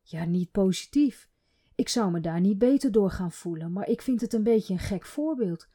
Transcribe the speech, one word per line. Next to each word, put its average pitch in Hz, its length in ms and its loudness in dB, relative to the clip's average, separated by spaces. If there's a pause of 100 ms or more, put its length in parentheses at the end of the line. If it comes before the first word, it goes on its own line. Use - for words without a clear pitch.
"Ja, 165 240 -8
niet 175 260 -2
positief. 208 760 0 (460)
Ik - 140 -2
zou 208 220 0
me 170 80 -2
daar 165 220 -2
niet 202 160 4
beter 254 340 4
door 196 200 4
gaan 180 200 -4
voelen, 165 400 -8
maar 196 160 -4
ik - 140 0
vind 240 200 -2
het 233 120 -4
een 220 100 0
beetje 220 300 2
een 175 60 -2
gek - 260 -6
voorbeeld, 254 680 -4